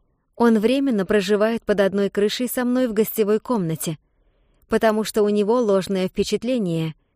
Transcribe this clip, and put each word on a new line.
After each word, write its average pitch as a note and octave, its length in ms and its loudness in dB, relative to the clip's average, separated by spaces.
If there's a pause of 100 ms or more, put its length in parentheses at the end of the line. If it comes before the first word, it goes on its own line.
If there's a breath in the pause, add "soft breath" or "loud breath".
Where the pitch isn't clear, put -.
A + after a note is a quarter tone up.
(360)
Он A#3 220 4
временно A#3 460 0
проживает G#3 600 0
под G3+ 160 0
одной G3 280 2
крышей G#3 400 -2
со B3+ 160 -4
мной B3 220 0
в A3+ 60 -2
гостевой G#3+ 480 0
комнате, E3+ 580 -4 (680)
потому A3 360 0
что - 180 -2
у G#3 60 2
него G#3 320 2
ложное F#3+ 480 0
впечатление, G3 880 -4 (220)